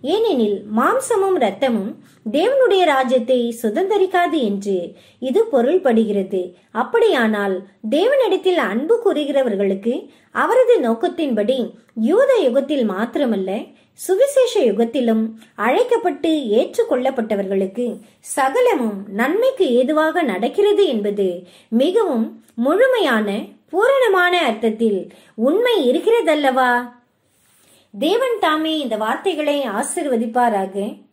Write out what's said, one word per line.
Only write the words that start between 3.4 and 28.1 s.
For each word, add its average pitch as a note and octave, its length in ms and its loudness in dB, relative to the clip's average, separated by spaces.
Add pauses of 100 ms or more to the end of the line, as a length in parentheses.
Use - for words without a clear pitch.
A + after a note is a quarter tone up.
சுதந்தரிக்காது F4 880 0
என்று G3+ 320 -2 (460)
இது C4+ 240 0
பொருள்படுகிறது. A3+ 960 0 (320)
அப்படியானால் A3+ 800 0 (340)
தேவனிடத்தில் F#4 760 2
அன்பு B3 340 0
கூறுகிறவர்களுக்கு B3+ 960 -2 (400)
அவரது A4+ 440 4
நோக்கத்தின்படி B3 800 0 (440)
யூத G#4 380 4
யுகத்தில் C4+ 480 0
மாத்திரமல்ல, G3+ 640 -2 (500)
சுவிசேஷ B4+ 600 2
யுகத்திலும் A3+ 640 0 (340)
அழைக்கப்பட்டு F4 680 0 (220)
ஏற்றுக்கொள்ளப்பட்டவர்களுக்கு A#3 1400 -2 (400)
சகலமும் C4+ 760 0 (120)
நன்மைக்கு F#4+ 600 0
ஏதுவாக D#4 520 2
நடக்கிறது E4 640 2
என்பது G3+ 400 -2 (440)
மிகவும் C#4+ 580 0 (280)
முழுமையான, D4+ 680 2 (380)
பூரணமான G4 760 2
அர்த்தத்தில் A3 580 0 (400)
உண்மை G4+ 460 2
இருக்கிறதல்லவா? C#4+ 880 2 (1200)
தேவன் A4 440 0